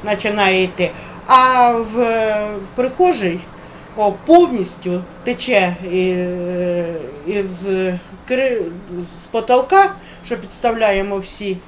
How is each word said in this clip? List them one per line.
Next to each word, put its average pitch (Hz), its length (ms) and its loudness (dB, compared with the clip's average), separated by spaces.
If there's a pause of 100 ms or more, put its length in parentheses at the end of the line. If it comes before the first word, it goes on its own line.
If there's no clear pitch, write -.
починає 202 580 0
йти, 180 280 -2 (360)
а 254 460 6
в, 226 280 -2
е, 220 480 0 (260)
прихожій, 247 640 0 (560)
о, 208 160 2
повністю 208 880 2 (220)
тече, 202 520 0 (160)
е, 180 1000 -2 (320)
із 190 400 -4 (640)
кри-, 254 340 0 (600)
з - 40 -12
потолка, 254 680 2 (320)
що 233 100 -6
підставляємо 202 800 -2
всі 190 380 -8 (120)